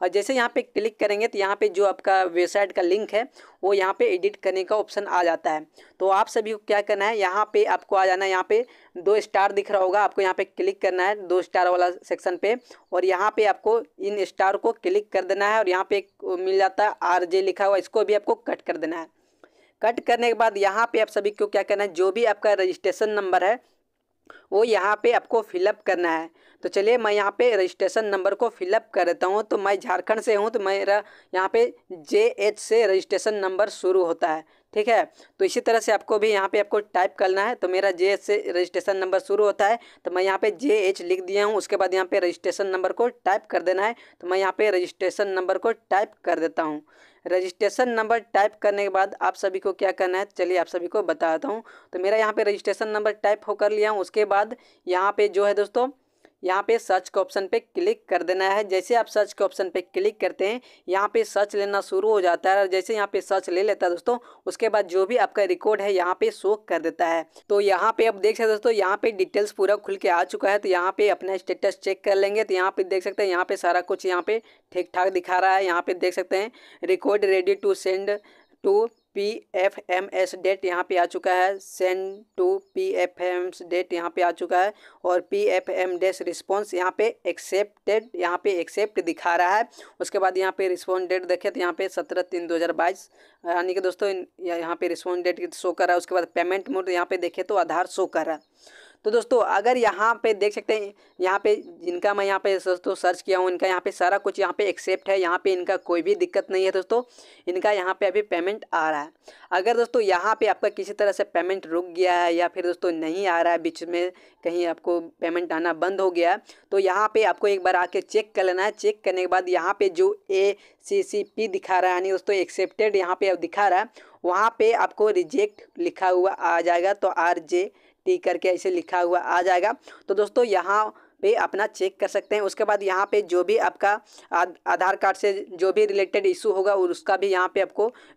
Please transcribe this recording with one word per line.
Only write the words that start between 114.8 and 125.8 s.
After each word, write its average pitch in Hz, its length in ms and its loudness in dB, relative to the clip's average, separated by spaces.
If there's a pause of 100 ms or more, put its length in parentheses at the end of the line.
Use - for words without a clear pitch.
पेमेंट 170 320 -4
आना 165 220 -2
बंद 185 260 -2
हो 190 100 2
गया 170 220 2
है, 220 100 -4 (300)
तो 196 80 2
यहाँ 196 340 2
पे 220 100 4
आपको 190 240 0
एक 196 160 0
बार 185 120 4
आके 180 260 0
चेक 214 320 -4
कर 190 100 0
लेना 185 200 0
है। 214 80 0
चेक 208 320 -2
करने 185 160 0
के 185 80 0
बाद 185 200 0
यहाँ 180 300 0
पे 196 120 2
जो 185 240 2 (180)
एसीसीपी 196 1160 -2
दिखा 190 300 -2
रहा 180 120 4
है 180 60 0
यानी 190 140 -2
दोस्तों 196 260 0
एक्सेप्टेड 190 600 -2
यहाँ 180 200 0
पे 190 200 0
दिखा 175 320 0
रहा 180 120 4
है, 226 80 -6 (360)
वहाँ 196 340 2
पे 226 160 4
आपको 208 360 0
रिजेक्ट 180 520 -2 (160)
लिखा 175 320 -2